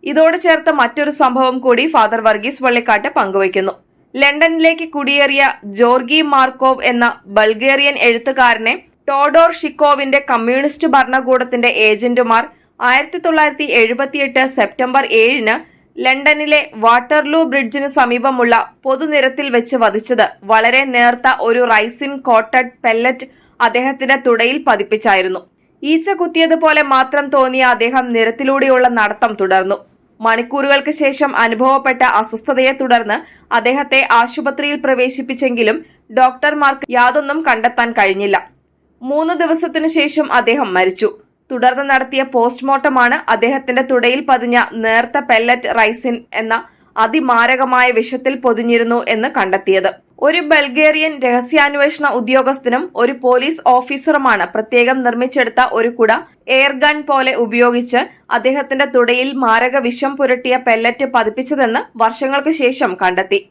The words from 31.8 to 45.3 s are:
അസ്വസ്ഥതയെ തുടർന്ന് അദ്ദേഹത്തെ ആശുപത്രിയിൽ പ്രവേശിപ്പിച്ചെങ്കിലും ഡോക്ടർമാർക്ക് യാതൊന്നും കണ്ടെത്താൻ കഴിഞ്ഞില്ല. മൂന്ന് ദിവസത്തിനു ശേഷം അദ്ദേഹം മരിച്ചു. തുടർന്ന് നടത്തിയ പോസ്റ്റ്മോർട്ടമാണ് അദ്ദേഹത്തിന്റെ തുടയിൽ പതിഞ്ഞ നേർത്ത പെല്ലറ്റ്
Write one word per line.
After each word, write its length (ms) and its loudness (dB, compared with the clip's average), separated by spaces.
അസ്വസ്ഥതയെ 600 -2
തുടർന്ന് 360 0
അദ്ദേഹത്തെ 420 0
ആശുപത്രിയിൽ 640 -4
പ്രവേശിപ്പിച്ചെങ്കിലും 960 -2
ഡോക്ടർമാർക്ക് 680 0
യാതൊന്നും 500 0
കണ്ടെത്താൻ 520 0
കഴിഞ്ഞില്ല. 400 0
മൂന്ന് 420 -2
ദിവസത്തിനു 540 -2
ശേഷം 320 -2
അദ്ദേഹം 380 -2
മരിച്ചു. 320 0
തുടർന്ന് 400 0
നടത്തിയ 300 0
പോസ്റ്റ്മോർട്ടമാണ് 840 0
അദ്ദേഹത്തിന്റെ 560 -2
തുടയിൽ 380 2
പതിഞ്ഞ 300 0
നേർത്ത 340 0
പെല്ലറ്റ് 480 0